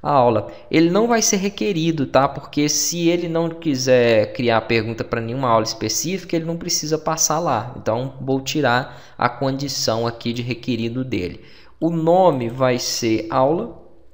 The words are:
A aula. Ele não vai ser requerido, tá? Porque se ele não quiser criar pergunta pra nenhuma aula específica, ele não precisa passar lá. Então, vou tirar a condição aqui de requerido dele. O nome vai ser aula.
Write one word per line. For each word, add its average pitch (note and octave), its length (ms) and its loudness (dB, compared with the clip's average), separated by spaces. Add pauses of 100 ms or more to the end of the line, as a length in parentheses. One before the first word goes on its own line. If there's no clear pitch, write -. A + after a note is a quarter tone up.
A D3 100 -2
aula. A#2+ 400 2 (180)
Ele E3 180 4
não G#3 200 2
vai A#3 120 2
ser G#3+ 180 0
requerido, E3+ 680 -2
tá? C3+ 220 2
Porque D3 400 -2
se E3+ 400 0
ele F3 200 0
não E3 200 0
quiser B2+ 840 2
criar A2+ 260 2
pergunta A2+ 420 -2
pra A#2 180 -4
nenhuma B2 280 -4
aula A2+ 160 4
específica, E3 720 -4
ele D#3+ 80 -2
não E3+ 120 -4
precisa E3 400 -2
passar D#3 440 0
lá. B2+ 360 -2
Então, B2+ 440 -4
vou C3 200 0
tirar C3 640 0 (160)
a B2 100 2
condição C3+ 760 -2
aqui A#2 260 -4
de A#2+ 100 -6
requerido A#2 600 -4
dele. G2 420 -6 (360)
O E3 100 0
nome E3 580 4
vai B2+ 300 2
ser A2 520 0
aula. D3+ 520 0 (320)